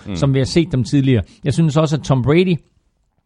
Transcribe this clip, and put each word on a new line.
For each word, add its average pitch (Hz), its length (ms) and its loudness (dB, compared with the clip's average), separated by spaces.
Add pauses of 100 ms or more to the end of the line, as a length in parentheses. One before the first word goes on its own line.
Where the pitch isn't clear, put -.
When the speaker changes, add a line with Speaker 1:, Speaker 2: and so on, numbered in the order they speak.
Speaker 1:
Mm. 98 100 -8
Speaker 2:
som 135 180 0
vi 135 40 0
har 131 80 0
set - 260 0
dem 127 120 0
tidligere. 131 380 0 (220)
Jeg 139 100 -2
synes 156 220 0
også, 156 200 0
at 117 60 -8
Tom 131 200 0
Brady 170 340 2 (680)